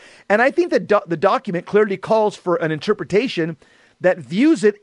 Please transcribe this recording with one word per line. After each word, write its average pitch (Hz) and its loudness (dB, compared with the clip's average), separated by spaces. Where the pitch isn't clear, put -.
and 214 4
I 262 2
think 349 0
the 294 2
do-, 196 2
the 165 -4
document 190 -2
clearly 208 0
calls 214 0
for 175 -2
an 160 -2
interpretation 165 -4
that 180 2
views 196 0
it 214 4